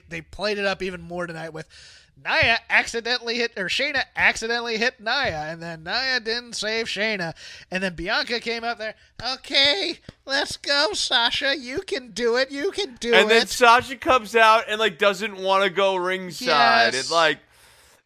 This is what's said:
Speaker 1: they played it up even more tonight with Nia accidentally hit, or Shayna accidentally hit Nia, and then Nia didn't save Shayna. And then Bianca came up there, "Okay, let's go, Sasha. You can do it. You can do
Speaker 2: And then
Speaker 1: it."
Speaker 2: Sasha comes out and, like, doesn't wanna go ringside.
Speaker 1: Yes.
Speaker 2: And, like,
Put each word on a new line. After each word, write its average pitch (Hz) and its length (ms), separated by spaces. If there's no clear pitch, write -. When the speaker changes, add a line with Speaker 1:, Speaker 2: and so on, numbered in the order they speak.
Speaker 1:
they 165 100
played 202 380
it 202 80
up 190 160
even 185 180
more 170 260
tonight 160 280
with 160 120
Nia 233 360
accidentally 233 680
hit, 233 200
or 190 140
Shayna 269 320
accidentally 226 600
hit 233 240
Nia, 208 480
and 165 140
then 165 220
Nia 247 360
didn't 233 320
save 226 320
Shayna. 196 480
And 185 120
then 185 120
Bianca 226 460
came 233 220
up 233 140
there, 220 180
"Okay, 277 760
let's 277 320
go, 302 340
Sasha. 269 640
You 262 240
can 254 300
do 226 260
it. 262 140
You 285 220
can 277 280
do 233 140
Speaker 2:
And 208 160
then 226 140
Speaker 1:
it." 190 40
Speaker 2:
Sasha 240 480
comes 233 400
out 220 320
and, 214 100
like, 214 200
doesn't 202 400
wanna 190 320
go 190 260
ringside. 185 960
Speaker 1:
Yes. 131 120
Speaker 2:
And, 131 60
like, 160 280